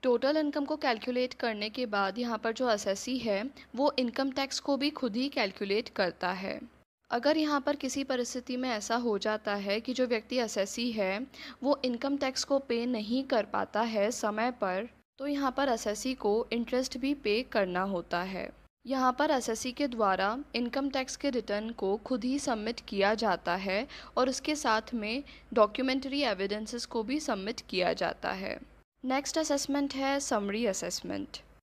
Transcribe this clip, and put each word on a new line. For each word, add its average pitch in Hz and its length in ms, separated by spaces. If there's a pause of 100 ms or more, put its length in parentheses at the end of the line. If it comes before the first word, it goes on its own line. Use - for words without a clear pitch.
टोटल 262 340
इनकम 294 280
को 294 120
कैलकुलेट 247 580
करने 214 360
के 254 160
बाद 202 320
यहाँ 233 200
पर 226 140
जो 254 140
असेसी 208 520
है 214 240 (340)
वो 277 220
इनकम 254 320
टैक्स 269 300
को 277 160
भी 277 140
खुद 233 260
ही 262 120
कैलकुलेट 208 600
करता 180 440
है। 185 280 (500)
अगर 269 260
यहाँ 302 240
पर 294 160
किसी 277 280
परिस्थिति 247 520
में 254 140
ऐसा 220 260
हो 240 220
जाता 214 360
है 202 260
कि 247 120
जो 254 140
व्यक्ति 233 320
असेसी 226 540
है 208 340 (360)
वो 285 220
इनकम 254 320
टैक्स 269 280
को 277 140
पे 240 280
नहीं 240 380
कर 240 200
पाता 202 360
है 220 300
समय 220 400
पर, 208 380 (300)
तो 269 80
यहाँ 277 300
पर 277 120
असेसी 226 460
को 220 380
इंटरेस्ट 247 460
भी 269 160
पे 220 280
करना 185 400
होता 175 400
है। 190 260 (380)
यहाँ 254 320
पर 302 120
असेसी 247 420
के 285 160
द्वारा 208 480 (180)
इनकम 247 360
टैक्स 262 260
के 285 140
रिटर्न 214 400
को 202 260
खुद 214 280
ही 262 140
सबमिट 226 500
किया 196 260
जाता 196 420
है 196 300 (300)
और 254 120
उसके 285 260
साथ 226 400
में 226 280 (320)
डॉक्यूमेंट्री 262 680
एविडेंसेस 214 640
को 226 160
भी 254 180
सबमिट 220 480
किया 180 240
जाता - 400
है। 190 260 (460)
नेक्स्ट 269 340
असेसमेंट 285 560
है 269 260
समरी 214 460
असेसमेंट। - 720 (240)